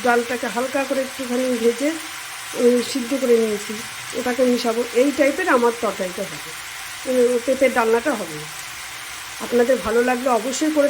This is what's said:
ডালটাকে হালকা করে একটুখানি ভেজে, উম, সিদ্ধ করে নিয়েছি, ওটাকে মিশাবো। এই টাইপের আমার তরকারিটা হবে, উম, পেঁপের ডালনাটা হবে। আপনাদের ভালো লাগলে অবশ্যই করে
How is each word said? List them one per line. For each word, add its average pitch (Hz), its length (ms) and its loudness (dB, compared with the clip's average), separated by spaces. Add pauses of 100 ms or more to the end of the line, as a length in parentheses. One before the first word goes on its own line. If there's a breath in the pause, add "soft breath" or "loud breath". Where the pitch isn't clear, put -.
ডালটাকে 240 420 2
হালকা 254 380 -2
করে 269 220 0
একটুখানি 254 380 -4 (180)
ভেজে, 233 280 2 (640)
উম, 247 240 6 (140)
সিদ্ধ 233 180 -4 (100)
করে 240 220 6
নিয়েছি, 214 320 -2 (440)
ওটাকে 247 260 0
মিশাবো। 240 380 2 (120)
এই 254 140 6 (100)
টাইপের 294 380 2
আমার 240 240 4
তরকারিটা 190 500 -4
হবে, 156 200 -12 (600)
উম, 247 360 4
পেঁপের 262 300 4
ডালনাটা 233 440 2
হবে। 160 180 -8 (1080)
আপনাদের 240 400 4
ভালো 226 240 2
লাগলে 254 200 0 (100)
অবশ্যই 269 380 -2
করে 285 140 4